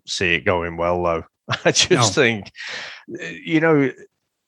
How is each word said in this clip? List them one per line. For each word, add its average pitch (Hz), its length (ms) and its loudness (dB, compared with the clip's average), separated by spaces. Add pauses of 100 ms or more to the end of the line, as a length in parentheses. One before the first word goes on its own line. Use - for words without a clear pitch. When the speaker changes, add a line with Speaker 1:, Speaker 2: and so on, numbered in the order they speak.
Speaker 1:
see 87 280 0
it 67 100 -4
going 85 320 0
well, 87 260 0
though. 82 200 0 (240)
<laughs> - 180 -6
I 170 60 4
just 123 460 2
Speaker 2:
No. 147 60 4
Speaker 1:
think, 113 280 0 (560)
you 170 520 -4
know, 151 320 4 (560)